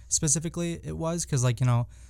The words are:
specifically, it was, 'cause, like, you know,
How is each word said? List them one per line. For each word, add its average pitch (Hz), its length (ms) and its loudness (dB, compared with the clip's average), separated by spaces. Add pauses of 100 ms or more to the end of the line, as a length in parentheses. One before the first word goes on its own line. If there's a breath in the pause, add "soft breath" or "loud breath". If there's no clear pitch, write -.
specifically, 170 760 0
it 156 140 -6
was, 165 280 -2
'cause, 127 180 2
like, 123 160 2
you 131 60 2
know, 120 220 4 (220 soft breath)